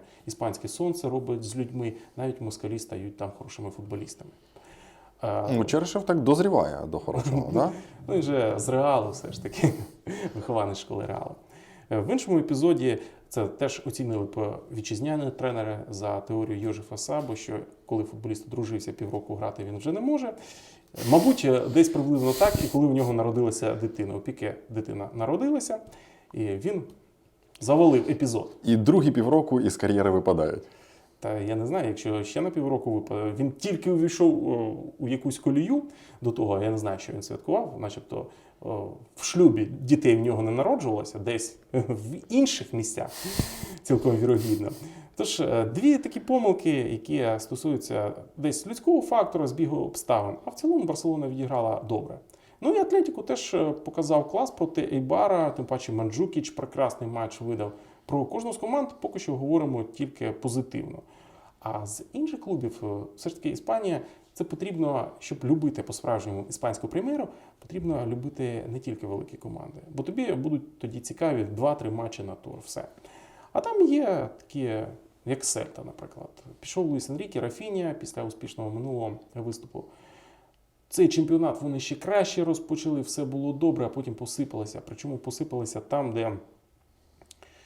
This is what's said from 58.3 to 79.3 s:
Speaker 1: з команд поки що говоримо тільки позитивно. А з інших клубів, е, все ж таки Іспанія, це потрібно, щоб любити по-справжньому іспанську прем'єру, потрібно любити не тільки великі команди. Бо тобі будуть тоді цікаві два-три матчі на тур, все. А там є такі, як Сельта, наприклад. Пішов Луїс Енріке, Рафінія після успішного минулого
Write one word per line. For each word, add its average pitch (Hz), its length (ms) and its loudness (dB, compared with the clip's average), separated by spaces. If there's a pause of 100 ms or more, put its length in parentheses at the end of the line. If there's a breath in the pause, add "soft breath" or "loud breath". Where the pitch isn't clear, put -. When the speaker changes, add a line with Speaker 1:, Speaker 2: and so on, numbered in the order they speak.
Speaker 1:
з - 40 -10
команд 269 300 0 (140)
поки - 180 -6
що 139 160 -4
говоримо 135 480 0
тільки 120 480 -6
позитивно. - 680 -4 (600 loud breath)
А 107 260 -8
з - 280 -10
інших 302 280 -4
клубів, 131 420 -4
е, 107 40 -6 (280)
все - 140 -8
ж 165 60 -6
таки - 140 -6
Іспанія, 196 520 -2 (320 loud breath)
це 180 100 -4
потрібно, 160 760 -2
щоб - 260 -8
любити 151 380 2
по-справжньому 98 640 -4
іспанську - 380 -4
прем'єру, 262 400 -2 (320 loud breath)
потрібно 160 480 -4
любити 123 600 -4
не 123 100 -8
тільки 107 280 -8
великі - 300 -8
команди. - 420 -12 (160)
Бо 135 80 -4
тобі 214 300 -2
будуть 139 460 -4
тоді 120 200 -8
цікаві 139 440 -2
два-три 117 460 0
матчі 113 340 -6
на 98 120 -10
тур, - 180 -16 (100)
все. - 240 -10 (640 loud breath)
А - 80 0
там 427 200 2
є 262 560 4
такі, 120 420 -6 (460)
як 131 200 -4
Сельта, - 380 -6
наприклад. - 460 -16 (300)
Пішов - 260 -2
Луїс 139 240 -2
Енріке, 170 300 -8
Рафінія 180 540 -4
після - 300 -10
успішного 113 460 -10
минулого 113 480 -6 (180)